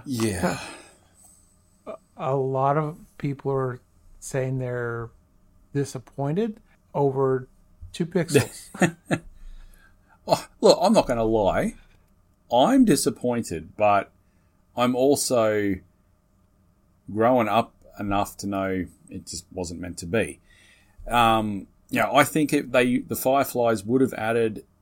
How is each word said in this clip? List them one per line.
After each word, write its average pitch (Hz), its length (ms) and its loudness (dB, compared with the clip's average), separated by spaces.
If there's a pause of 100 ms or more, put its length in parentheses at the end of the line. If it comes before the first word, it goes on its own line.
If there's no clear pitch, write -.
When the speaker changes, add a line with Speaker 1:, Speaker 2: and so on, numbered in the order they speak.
Speaker 1:
Yeah. 113 600 -2
Speaker 2:
<laughs> - 1200 -20
a, 320 60 -12 (240)
a 143 180 -4
lot 135 420 0
of 160 200 -6 (200)
people 139 340 -6
are 131 280 -4 (400)
saying 131 400 -4
they're 120 500 -6 (640)
disappointed 143 840 -4 (340)
over 135 540 0 (460)
two 170 120 -4
pixels. - 640 0 (380)
Speaker 1:
<laughs> 165 140 -4 (1040)
Oh, - 200 0 (140)
look, 196 180 8
I'm 196 140 4
not 165 140 4
gonna 117 160 0
lie. 110 500 2 (800)
I'm 226 320 6
disappointed, 120 880 -2
but 101 360 2 (640)
I'm 123 180 2
also 110 800 2 (1400)
growing 113 360 4
up 110 260 0 (260)
enough 101 380 -2
to 104 100 -10
know 95 380 -2 (240)
it 92 160 -14
just 82 260 -14
wasn't 85 300 -8
meant 87 160 -12
to - 80 -14
be. 87 340 -4 (720)
Um, 113 580 0 (220)
you 123 100 -2
know, 107 140 0
I 139 100 6
think 151 300 0
it, 127 180 -2
they, 123 280 2
the - 160 -8
fireflies 120 680 0
would 123 180 0
have 127 120 0
added 113 500 -2 (180)